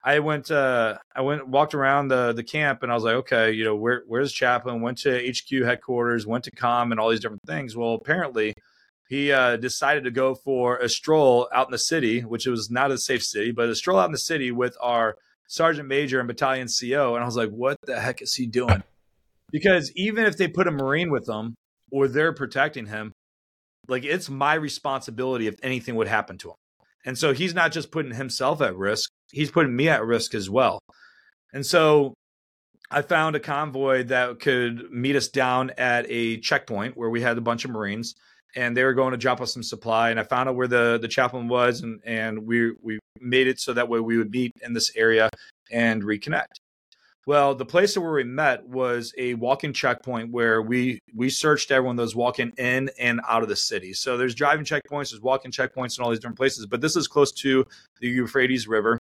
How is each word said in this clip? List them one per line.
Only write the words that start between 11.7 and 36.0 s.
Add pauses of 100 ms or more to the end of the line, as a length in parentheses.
the
city,
which
was
not
a
safe
city,
but
a
stroll
out
in
the
city
with
our (340)
sergeant
major
and
battalion
C
O.
And
I
was
like,
"What
the
heck
is
he
doing?" (680)
Because
even
if
they
put
a
Marine
with
them (340)
or
they're
protecting
him, (720)
like,
it's
my
responsibility
if
anything
would
happen
to
him. (500)
And
so
he's
not
just
putting
himself
at
risk, (220)
he's
putting
me
at
risk
as
well. (720)
And
so (800)
I
found
a
convoy
that
could
meet
us
down
at